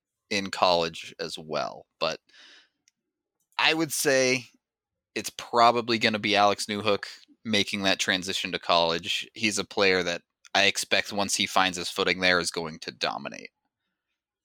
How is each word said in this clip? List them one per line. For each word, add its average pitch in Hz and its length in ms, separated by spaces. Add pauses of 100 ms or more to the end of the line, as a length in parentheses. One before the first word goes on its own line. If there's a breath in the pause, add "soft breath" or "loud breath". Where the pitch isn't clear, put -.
(300)
in 98 200
college 85 720
as 85 180
well. 71 480 (140)
But 80 200 (1400 soft breath)
I 139 160
would 160 200
say 131 540 (680)
it's 107 160
probably 117 680
gonna 110 220
be 104 160
Alex 101 300
Newhook 101 400 (380)
making 104 400
that 95 160
transition 95 520
to 85 80
college. 85 720
He's 110 260
a 123 40
player 95 400
that 85 180 (320)
I 98 100
expect - 500
once 101 220
he 101 100
finds 92 320
his 87 120
footing 90 320
there 90 180
is 85 100
going 82 300
to - 120
dominate. 64 600 (920)